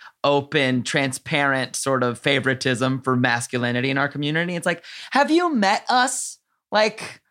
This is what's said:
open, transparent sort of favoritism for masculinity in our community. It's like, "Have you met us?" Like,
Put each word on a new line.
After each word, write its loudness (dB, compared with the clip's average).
open, 2
transparent -2
sort 0
of 0
favoritism 0
for 0
masculinity 0
in 0
our 0
community. -2
It's -4
like, -4
"Have 4
you 2
met 2
us?" 0
Like, 0